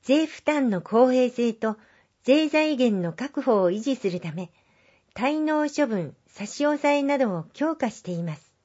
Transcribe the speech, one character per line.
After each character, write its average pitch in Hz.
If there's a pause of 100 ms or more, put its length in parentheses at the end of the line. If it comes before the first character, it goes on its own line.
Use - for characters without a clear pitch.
税 302
負 -
担 294
の 185
公 240
平 254
性 233
と 220 (460)
税 294
財 311
源 233
の 170
確 269
保 226
を 180
維 208
持 269
す -
る 175
た 160
め、 175 (640)
滞 302
納 302
処 294
分、 180 (100)
差 -
し 285
押 294
さ 294
え 285
な 277
ど 240
を 165 (100)
強 320
化 247
し -
て 180
い 170
ま 160
す。 - (120)